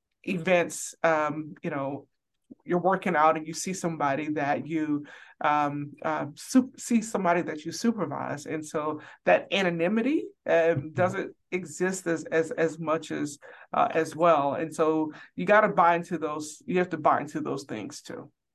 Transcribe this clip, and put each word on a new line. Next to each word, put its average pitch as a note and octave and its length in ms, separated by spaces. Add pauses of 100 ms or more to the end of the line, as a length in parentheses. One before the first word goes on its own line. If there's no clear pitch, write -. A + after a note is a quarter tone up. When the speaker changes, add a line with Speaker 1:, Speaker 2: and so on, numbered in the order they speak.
(240)
Speaker 1:
events, F3 720 (100)
um, D#3 600
you F3 60
know, C#3+ 360 (600)
you're E3+ 140
working F3+ 360
out D#3 220
and D#3 100
you D#3 60
see - 180
somebody D3+ 600
that C#3+ 340
you, D3+ 380 (340)
um, D3 540 (100)
uh, D3+ 220 (100)
su-, - 420
see A#3 240
somebody F3+ 420
that D3+ 200
you E3 80
supervise. C#3 720
And D#3 200
so D3+ 340 (260)
that F3 280
anonymity, G3 720 (200)
um, - 80
Speaker 2:
Mm-hmm. E3 360
Speaker 1:
doesn't F#3 440 (180)
exist F#3 560
as, E3 180
as, D#3+ 260
as D#3+ 260
much D#3+ 340
as, D3 280 (340)
uh, D3 200
as D#3+ 240
well. D3+ 380
And D#3 200
so D#3 380 (240)
you F3+ 80
gotta G#3 240
buy E3+ 260
into E3+ 220
those, D3+ 480
you F3+ 140
have F3+ 100
to E3 80
buy D3 240
into D3 180
those C#3 240
things - 380
too. - 280 (260)